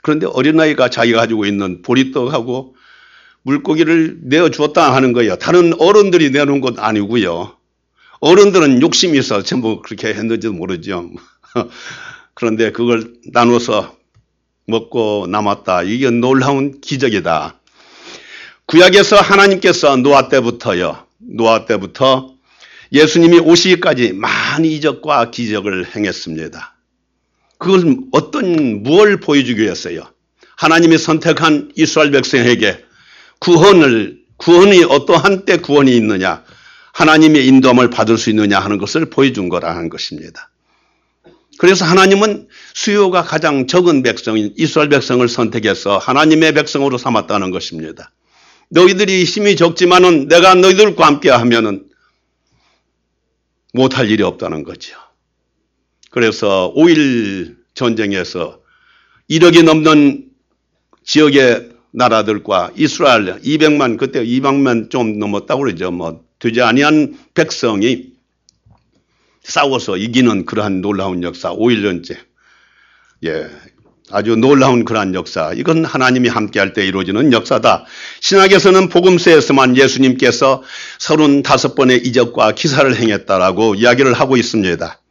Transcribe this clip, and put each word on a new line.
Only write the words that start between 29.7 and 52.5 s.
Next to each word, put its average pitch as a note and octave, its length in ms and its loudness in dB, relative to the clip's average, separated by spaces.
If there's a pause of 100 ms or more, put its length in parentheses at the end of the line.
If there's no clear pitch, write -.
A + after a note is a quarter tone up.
하나님이 E3 420 4
선택한 D#3+ 800 -2
이스라엘 D3+ 340 0
백성에게 A#2+ 760 0 (560)
구원을, D#3+ 800 4 (160)
구원이 F3 480 6
어떠한 E3 600 0
때 F3 120 0
구원이 C#3+ 400 2
있느냐, F#2+ 480 -2 (480)
하나님의 D#3 540 4
인도함을 B2+ 440 4
받을 A2+ 280 0
수 A2+ 120 -4
있느냐 G#2 300 0
하는 G2 180 -6
것을 D3+ 280 -4
보여준 A#2 420 -2
거라는 E2+ 400 -6
것입니다. - 640 -16 (1080)
그래서 F3+ 260 2
하나님은 G3 640 2 (260)
수요가 G3 480 0
가장 D3+ 440 -2
적은 E3+ 360 2
백성인 A2 540 -4
이스라엘 D3+ 320 -2
백성을 B2+ 400 0
선택해서 G#2+ 720 -2
하나님의 D#3 560 2
백성으로 C#3 440 -2
삼았다는 G#2 520 -4
것입니다. D#2+ 600 -14 (600)
너희들이 F#3 540 2
힘이 G3+ 320 0
적지만은 E3+ 720 2
내가 F3 260 6
너희들과 F#3 520 4
함께 C#3+ 240 2
하면은 A#2 560 0 (1900)